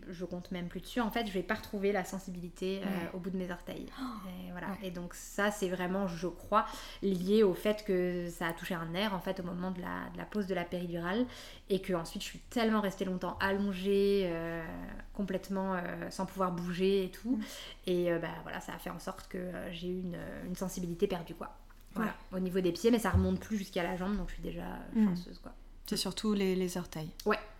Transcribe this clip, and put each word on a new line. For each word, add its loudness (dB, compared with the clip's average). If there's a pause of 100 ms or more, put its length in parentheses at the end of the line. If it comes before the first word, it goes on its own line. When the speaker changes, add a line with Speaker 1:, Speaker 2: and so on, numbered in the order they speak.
Speaker 1:
je -8
compte -6
même -4
plus -6
dessus, -2
en 2
fait, 0
je -4
vais 2
pas 0
retrouver 0
la 2
sensibilité, -4
euh, -4
Speaker 2:
Ouais. 0
Speaker 1:
au -6
bout -4
de -2
mes -2
orteils. -8 (120)
Speaker 2:
Oh. -4 (440)
Speaker 1:
Et -8
voilà. -6
Speaker 2:
Ouais. -2
Speaker 1:
Et -2
donc -6
ça, 2
c'est 2
vraiment, 2
je -2
crois, 2 (360)
lié 6
au 8
fait 0
que 2
ça -4
a -2
touché -4
un -4
nerf, 0
en -2
fait, -2
au -4
moment -2
de -4
la, -4
de -10
la -6
pose 0
de -2
la 2
péridurale, 0 (460)
et 6
que 0
ensuite, -2
je -6
suis -10 (120)
tellement 4
restée 0
longtemps -2
allongée, 4
euh, -2 (500)
complètement, 0
euh, -2
sans -2
pouvoir 0
bouger 2
et -4
tout. -2
Speaker 2:
Mm. 0 (460)
Speaker 1:
Et, 4
euh, 2
bah, -2 (160)
voilà, -6
ça -10
a -8
fait -8
en -8
sorte -8
que, -6
euh, -6
j'ai -6
eu -2
une, -4 (300)
une -4
sensibilité 0
perdue, -4
quoi. -10 (360)
Voilà, 0 (200)
Speaker 2:
Ouais. -2
Speaker 1:
au 0
niveau 2
des 6
pieds, 4
mais 8
ça 4
remonte 6
plus -2
jusqu'à -2
la -2
jambe, 0
donc -2
je -6
suis -6
déjà, -6
euh, 0
Speaker 2:
Mm. 10
Speaker 1:
chanceuse, 0
quoi. -14 (360)
Speaker 2:
C'est 0
surtout 0
les, 4
les 2
orteils. -4 (160)
Speaker 1:
Ouais, 6 (220)